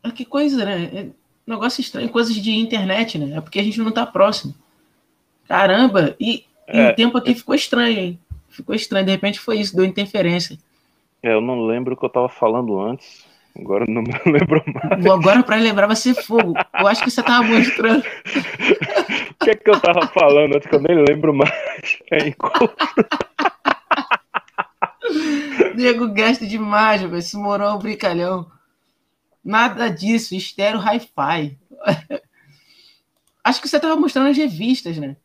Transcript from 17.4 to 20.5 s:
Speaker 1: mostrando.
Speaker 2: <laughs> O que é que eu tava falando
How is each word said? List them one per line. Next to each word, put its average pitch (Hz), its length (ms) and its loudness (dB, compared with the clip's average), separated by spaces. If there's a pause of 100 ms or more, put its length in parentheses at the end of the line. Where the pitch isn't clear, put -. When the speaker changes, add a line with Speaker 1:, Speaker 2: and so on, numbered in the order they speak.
Speaker 1:
mostrando. 226 600 2
Speaker 2:
<laughs> - 100 -12 (1300)
O - 20 -2
que - 100 4
é - 20 2
que - 160 2
eu 202 100 6
tava 170 280 2
falando 147 480 4